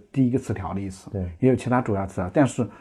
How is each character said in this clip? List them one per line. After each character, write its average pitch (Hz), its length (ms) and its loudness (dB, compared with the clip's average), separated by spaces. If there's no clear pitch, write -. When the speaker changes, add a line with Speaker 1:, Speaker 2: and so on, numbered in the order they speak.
Speaker 1:
第 135 140 4
一 120 40 2
个 131 80 2
词 120 160 -4
条 92 180 -6
的 95 80 -4
意 98 80 -6
思， - 220 -14
Speaker 2:
对。 92 180 -4
Speaker 1:
也 127 100 6
有 123 60 4
其 120 120 -6
他 123 140 2
主 104 140 -2
要 95 100 -2
词 - 140 -6
啊， 90 120 -4
但 - 140 4
是 117 200 -2